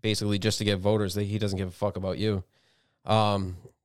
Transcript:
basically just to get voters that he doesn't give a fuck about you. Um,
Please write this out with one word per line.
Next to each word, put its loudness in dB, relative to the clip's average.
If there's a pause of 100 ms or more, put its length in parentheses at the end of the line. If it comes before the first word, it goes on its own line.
basically 0
just 0
to -4
get 2
voters 2
that -2
he -2
doesn't -2
give -4
a -8
fuck -4
about -4
you. 0 (600)
Um, 2 (280)